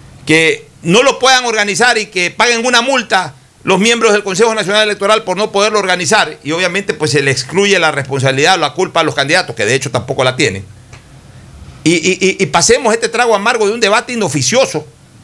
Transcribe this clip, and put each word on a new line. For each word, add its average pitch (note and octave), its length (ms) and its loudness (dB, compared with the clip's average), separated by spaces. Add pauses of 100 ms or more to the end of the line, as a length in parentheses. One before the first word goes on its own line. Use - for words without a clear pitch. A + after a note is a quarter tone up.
(240)
que D#3+ 420 2 (160)
no F3+ 200 4
lo C4+ 160 0
puedan B3+ 260 2
organizar A3 540 0
y G#3 80 -4
que F3 240 -4
paguen A#3 340 0
una A#3+ 160 2
multa A3 540 -2 (300)
los F3+ 140 2
miembros A3 340 2
del G3+ 120 0
Consejo G3 320 0
Nacional G#3 260 0
Electoral G#3 400 0
por F#3 140 -4
no G#3 160 -4
poderlo G#3 260 0
organizar, F#3+ 640 0
y C#3 80 -6
obviamente, F#3 440 -2
pues, D3+ 180 -2
se D3+ 100 2
le C#3 80 0
excluye F#3+ 480 0
la D#3+ 140 2
responsabilidad, C3+ 640 0
la D3+ 140 -2
culpa F3 280 -2
a - 40 4
los C#3 100 -2
candidatos, C#3+ 400 0
que G#2+ 100 -2
de A#2 120 2
hecho C3 160 -6
tampoco C3+ 320 -2
la B2+ 100 0
tienen, G2+ 300 -2 (1200)
y, D#3+ 80 4
y, F3 280 0
y, F#3+ 220 0
y F3 40 0
pasemos A3 460 2
este A3+ 160 -2
trago A3+ 280 0
amargo G#3+ 320 0
de G#3 40 0
un A#3 60 -4
debate A3+ 360 0
inoficioso G3 720 -2 (400)